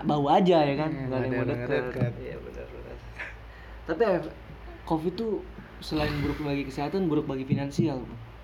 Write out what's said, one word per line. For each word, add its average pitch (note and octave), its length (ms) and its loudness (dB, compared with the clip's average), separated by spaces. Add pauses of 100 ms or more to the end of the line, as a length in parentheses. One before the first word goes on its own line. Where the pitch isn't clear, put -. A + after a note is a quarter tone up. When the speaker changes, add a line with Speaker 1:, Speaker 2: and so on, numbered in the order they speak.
Speaker 1:
bau D3 240 4
aja F3 340 8
ya C#3 160 6
kan, D3+ 140 2
Speaker 2:
Iya, C3+ 140 -2
Speaker 1:
nggak B2+ 100 -2
ada C3 80 2
yang C3 80 2
mau C3 80 2
Speaker 2:
nggak B2 80 2
ada A#2+ 80 0
yang A#2+ 80 -2
Speaker 1:
deket. B2 220 0
Speaker 2:
deket. B2 320 0
Speaker 1:
Iya, B2 240 -8
benar, - 260 -10
benar. B1 300 -12 (880)
Tapi E3 180 -2
ya, F#3+ 160 4 (640)
covid E3 320 0
tuh A3 180 -2 (460)
selain D3+ 400 0
buruk C#3+ 220 0
bagi C#3+ 240 0
kesehatan, D3+ 400 -2
buruk D3+ 220 2
bagi C3+ 180 -2
finansial. C#3 540 2 (460)